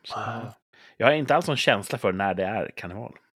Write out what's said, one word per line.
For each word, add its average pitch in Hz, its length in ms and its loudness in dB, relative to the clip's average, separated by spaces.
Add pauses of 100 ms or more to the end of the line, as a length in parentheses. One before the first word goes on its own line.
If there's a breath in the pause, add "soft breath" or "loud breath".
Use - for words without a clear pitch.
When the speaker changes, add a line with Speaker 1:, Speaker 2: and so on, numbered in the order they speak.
Speaker 1:
Så - 160 -8
Speaker 2:
Nej. 113 260 -6 (500 soft breath)
Speaker 1:
jag 113 100 2
har 139 60 8
inte 143 220 2
alls 170 140 2
någon 143 80 0
känsla 113 420 2
för 95 140 2
när 98 220 0
det 95 100 0
är 98 320 -2
karneval. 104 420 -12 (220)